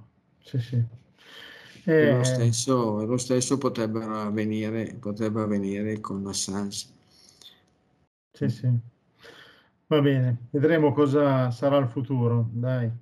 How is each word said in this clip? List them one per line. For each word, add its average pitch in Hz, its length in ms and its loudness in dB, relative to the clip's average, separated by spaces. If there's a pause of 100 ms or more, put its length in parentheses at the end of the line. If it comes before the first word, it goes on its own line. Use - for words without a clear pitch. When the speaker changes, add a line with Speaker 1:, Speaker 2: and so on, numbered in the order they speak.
(400)
Speaker 1:
sì, - 180 -8
sì. 120 260 -2 (1120)
Speaker 2:
E 151 80 6
lo 127 160 4
Speaker 1:
Eh, - 20 4
Speaker 2:
stesso, 117 800 0
lo 123 140 0
stesso 127 400 0
potrebbe 113 440 -2
avvenire, 107 960 -4
potrebbe 107 440 -4
avvenire 104 580 -2
con 98 260 -8
Assange. 101 600 -6 (1500)
Speaker 1:
Sì, - 160 -2
sì. 123 200 -2 (1200)
Va 151 120 4
bene, 131 480 2
vedremo 156 420 4
cosa 139 580 2
sarà 139 280 2
il 135 100 2
futuro, 120 640 0
dai. 120 380 -2 (120)